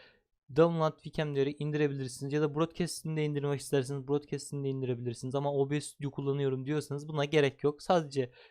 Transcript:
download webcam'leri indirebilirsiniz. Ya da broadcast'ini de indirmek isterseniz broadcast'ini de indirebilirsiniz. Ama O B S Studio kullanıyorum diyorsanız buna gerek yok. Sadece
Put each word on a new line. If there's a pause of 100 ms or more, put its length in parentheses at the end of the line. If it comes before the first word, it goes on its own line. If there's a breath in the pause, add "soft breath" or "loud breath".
(560 soft breath)
download
webcam'leri
indirebilirsiniz.
Ya
da
broadcast'ini
de
indirmek
isterseniz
broadcast'ini
de
indirebilirsiniz.
Ama
O
B
S
Studio
kullanıyorum
diyorsanız
buna
gerek
yok.
Sadece (200 soft breath)